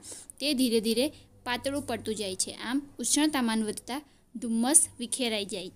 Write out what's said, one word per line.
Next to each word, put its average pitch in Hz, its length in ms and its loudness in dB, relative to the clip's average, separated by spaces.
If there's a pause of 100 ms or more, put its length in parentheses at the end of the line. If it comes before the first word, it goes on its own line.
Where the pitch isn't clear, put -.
(380)
તે 269 160 -2
ધીરે 240 280 4
ધીરે 226 240 2 (380)
પાતળું 277 440 -4
પડતું 220 280 -4
જાય 190 280 -6
છે. - 80 -12 (160)
આમ 254 100 0 (220)
ઉષ્ણતામાન 247 640 2
વધતા 233 380 -6 (340)
ધુમ્મસ 240 440 4 (200)
વિખેરાઈ 226 540 -2
જાય 185 220 -8